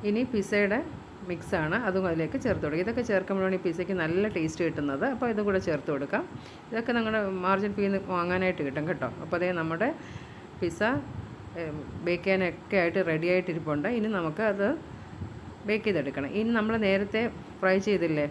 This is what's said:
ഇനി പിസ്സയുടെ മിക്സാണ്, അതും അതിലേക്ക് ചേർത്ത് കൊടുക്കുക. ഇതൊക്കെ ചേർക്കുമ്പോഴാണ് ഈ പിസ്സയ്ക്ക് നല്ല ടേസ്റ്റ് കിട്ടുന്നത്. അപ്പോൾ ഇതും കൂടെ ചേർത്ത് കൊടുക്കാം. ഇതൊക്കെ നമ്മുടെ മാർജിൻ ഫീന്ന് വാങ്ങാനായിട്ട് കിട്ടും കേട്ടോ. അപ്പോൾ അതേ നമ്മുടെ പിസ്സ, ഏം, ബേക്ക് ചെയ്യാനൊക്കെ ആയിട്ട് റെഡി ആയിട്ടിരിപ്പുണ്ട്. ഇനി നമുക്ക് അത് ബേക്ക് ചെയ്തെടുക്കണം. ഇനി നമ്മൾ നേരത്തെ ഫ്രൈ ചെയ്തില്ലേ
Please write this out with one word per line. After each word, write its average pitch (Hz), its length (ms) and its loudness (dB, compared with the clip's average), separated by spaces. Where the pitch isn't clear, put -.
ഇനി 220 140 2
പിസ്സയുടെ 208 460 2
മിക്സാണ്, 170 480 0
അതും 185 200 2
അതിലേക്ക് 160 360 0
ചേർത്ത് 185 200 2
കൊടുക്കുക. 156 200 0
ഇതൊക്കെ 233 260 -2
ചേർക്കുമ്പോഴാണ് 190 480 2
ഈ - 80 -6
പിസ്സയ്ക്ക് 175 340 -2
നല്ല 175 260 2
ടേസ്റ്റ് 160 320 0
കിട്ടുന്നത്. 143 440 -2
അപ്പോൾ 240 200 0
ഇതും 208 160 0
കൂടെ 190 180 4
ചേർത്ത് 151 280 0
കൊടുക്കാം. 185 300 -2
ഇതൊക്കെ 233 260 -2
നമ്മുടെ 220 240 0
മാർജിൻ 196 320 2
ഫീന്ന് 196 240 2
വാങ്ങാനായിട്ട് 180 540 2
കിട്ടും 147 200 -2
കേട്ടോ. 165 200 -2
അപ്പോൾ 165 160 -2
അതേ 180 120 0
നമ്മുടെ 165 280 0
പിസ്സ, 165 180 -2
ഏം, 151 160 -6
ബേക്ക് 175 160 2
ചെയ്യാനൊക്കെ 190 580 2
ആയിട്ട് 175 180 2
റെഡി 156 240 2
ആയിട്ടിരിപ്പുണ്ട്. 160 540 0
ഇനി 214 100 0
നമുക്ക് 165 340 0
അത് 196 140 2
ബേക്ക് 214 180 0
ചെയ്തെടുക്കണം. 143 540 0
ഇനി 220 180 2
നമ്മൾ 220 160 2
നേരത്തെ 196 340 2
ഫ്രൈ 190 260 6
ചെയ്തില്ലേ 165 460 2